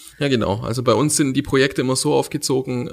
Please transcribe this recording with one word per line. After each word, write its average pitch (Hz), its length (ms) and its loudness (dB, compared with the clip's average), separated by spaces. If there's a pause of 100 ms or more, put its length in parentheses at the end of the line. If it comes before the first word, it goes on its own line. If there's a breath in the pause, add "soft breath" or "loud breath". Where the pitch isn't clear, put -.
(200 loud breath)
Ja, 143 80 0
genau. 107 320 2
Also 120 240 -4
bei 117 100 4
uns 139 240 2
sind 139 160 2
die 139 80 0
Projekte 139 400 0
immer 131 140 0
so 147 180 0
aufgezogen, 135 800 -2